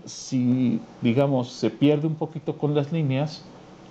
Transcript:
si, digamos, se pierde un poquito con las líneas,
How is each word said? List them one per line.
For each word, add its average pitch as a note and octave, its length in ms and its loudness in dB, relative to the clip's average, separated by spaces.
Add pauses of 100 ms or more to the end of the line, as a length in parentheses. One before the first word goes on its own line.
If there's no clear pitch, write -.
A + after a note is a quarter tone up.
si, B2 760 0 (220)
digamos, B2+ 480 2
se - 200 0
pierde D3 360 2
un D#3+ 80 0
poquito D#3 420 -6
con D3 200 0
las C#3+ 160 0
líneas, D3 500 -2 (480)